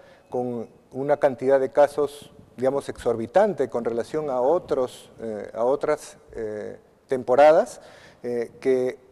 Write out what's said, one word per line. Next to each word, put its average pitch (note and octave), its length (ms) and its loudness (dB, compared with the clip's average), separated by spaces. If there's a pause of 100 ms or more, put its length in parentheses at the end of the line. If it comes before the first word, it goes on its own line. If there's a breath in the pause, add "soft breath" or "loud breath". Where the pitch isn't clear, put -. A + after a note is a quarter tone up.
(300 soft breath)
con B2 380 -6 (240)
una C#3 260 0
cantidad C3+ 420 2
de C3 120 -2
casos, C#3+ 600 0 (260)
digamos, C3+ 320 -2
exorbitante C3 800 0
con A#2+ 160 -4
relación A#2+ 440 -6
a B2+ 120 -2
otros, C3+ 680 -2 (100)
eh, G#2+ 340 -10
a A2+ 100 -4
otras, C#3+ 540 -2 (160)
eh, G#2 440 -10 (300)
temporadas, C#3 760 4 (400 loud breath)
eh, A#2+ 380 -6
que B2+ 400 0 (120)